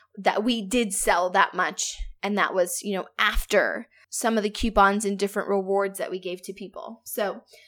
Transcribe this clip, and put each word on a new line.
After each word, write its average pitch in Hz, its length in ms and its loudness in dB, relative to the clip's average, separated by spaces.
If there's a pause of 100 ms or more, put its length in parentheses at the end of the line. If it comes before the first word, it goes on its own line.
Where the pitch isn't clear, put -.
(200)
that 196 240 2
we 233 180 0
did 196 320 0
sell 185 380 2
that 196 240 4
much. - 420 -4 (240)
And 202 160 -2
that 160 160 2
was, 180 300 0
you 202 120 -4
know, 180 100 -4 (120)
after 208 680 2 (240)
some 226 260 0
of 208 60 2
the 208 80 -2
coupons 208 520 4
and 202 140 -2
different 202 320 -2
rewards 196 480 0
that - 140 -6
we 185 80 -4
gave 180 240 -8
to - 100 -12
people. - 520 -14
So 202 360 -4 (260)